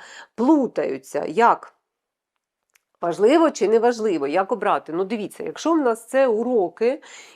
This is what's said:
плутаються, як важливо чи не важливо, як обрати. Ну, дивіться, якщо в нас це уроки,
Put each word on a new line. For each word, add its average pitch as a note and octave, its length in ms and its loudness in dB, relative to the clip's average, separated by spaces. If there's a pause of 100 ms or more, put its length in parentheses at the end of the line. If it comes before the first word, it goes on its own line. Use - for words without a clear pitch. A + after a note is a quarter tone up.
(360)
плутаються, E3 920 0
як F#3+ 440 0 (1300)
важливо A3 500 2
чи - 160 -2
не A3+ 120 4
важливо, G#3+ 480 0
як F#3 240 -2
обрати. F#3 420 -2
Ну, F3+ 100 -4
дивіться, G#3 400 -8
якщо E3+ 280 -4
в E4 60 2
нас A#3 280 -2
це C4+ 220 0
уроки, A#3 720 -2 (340)